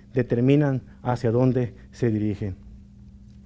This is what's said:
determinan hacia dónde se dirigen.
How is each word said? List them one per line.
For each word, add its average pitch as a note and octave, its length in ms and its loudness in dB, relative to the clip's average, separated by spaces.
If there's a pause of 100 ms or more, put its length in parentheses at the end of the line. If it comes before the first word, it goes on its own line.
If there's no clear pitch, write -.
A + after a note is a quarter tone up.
(120)
determinan C3 680 2 (220)
hacia B2 260 -2
dónde B2 460 0 (160)
se - 180 -2
dirigen. G#2+ 460 -4 (920)